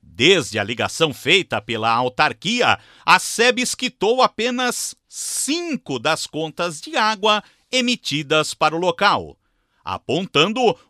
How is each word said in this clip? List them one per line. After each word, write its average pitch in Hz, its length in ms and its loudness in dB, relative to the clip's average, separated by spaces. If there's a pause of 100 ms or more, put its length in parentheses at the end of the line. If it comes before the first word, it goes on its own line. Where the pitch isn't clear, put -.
Desde 117 560 0
a 101 60 -2
ligação 117 480 -2
feita 151 480 0
pela 113 300 -4
autarquia, 135 880 0 (260)
a 180 140 6
sebes 240 560 0
quitou 247 480 0
apenas 240 720 -2 (120)
cinco 294 920 -6
das 151 280 -2
contas 160 540 -6
de 311 160 -10
água 214 480 2 (260)
emitidas 156 840 0
para 156 200 2
o 165 60 -2
local, 170 560 0 (480)
apontando 180 920 0 (160)